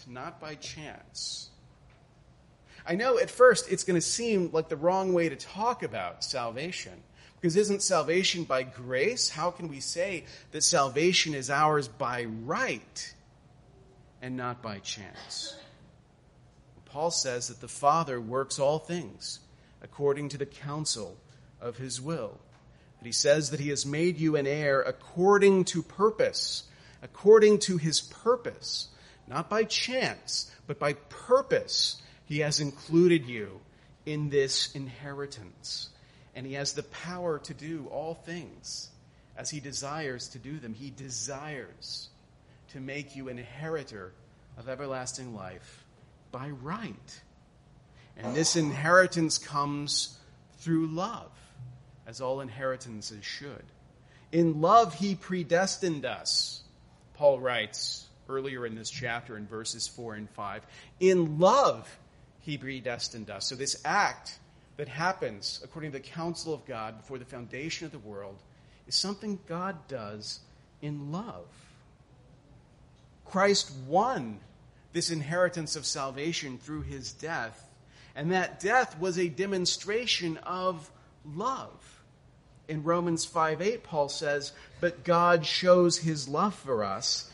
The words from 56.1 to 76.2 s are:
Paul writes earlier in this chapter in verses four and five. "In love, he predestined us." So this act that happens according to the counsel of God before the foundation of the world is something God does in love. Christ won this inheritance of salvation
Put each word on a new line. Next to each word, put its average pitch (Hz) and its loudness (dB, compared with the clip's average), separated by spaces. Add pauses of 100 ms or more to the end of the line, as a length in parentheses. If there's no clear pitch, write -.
Paul 139 6
writes 120 -2 (200)
earlier 131 -4
in 110 -6
this 110 -10
chapter 120 -6
in 104 -10
verses 113 -6
four 117 -12
and 107 -10
five. 104 -8 (340)
"In 175 4
love, 185 4 (420)
he 147 -6
predestined 120 -8
us." 101 -8
So 135 -6
this 135 -6
act 175 0 (360)
that 147 -10
happens 139 -4
according 156 -12
to 139 -8
the 135 -14
counsel 165 -8
of 123 -8
God 110 -8
before 131 -12
the 120 -14
foundation 127 -10
of 143 -12
the 147 -16
world 101 -14 (440)
is - -4
something 196 -4
God 175 -6
does 107 -10 (420)
in 147 -8
love. 165 -10 (1800)
Christ 196 2 (140)
won 156 0 (540)
this 170 -2
inheritance 165 -2
of 143 -6
salvation 139 -4